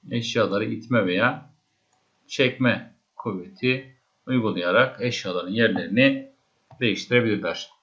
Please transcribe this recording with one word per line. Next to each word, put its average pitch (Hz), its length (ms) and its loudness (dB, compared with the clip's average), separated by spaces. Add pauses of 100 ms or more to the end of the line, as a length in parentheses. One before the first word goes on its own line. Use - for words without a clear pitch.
(100)
eşyaları 113 540 0
itme 113 420 0
veya 110 440 0 (760)
çekme 127 680 0 (220)
kuvveti 117 800 -4 (300)
uygulayarak 107 760 2
eşyaların 92 500 -4
yerlerini 117 800 2 (500)
değiştirebilirler. 107 920 0 (120)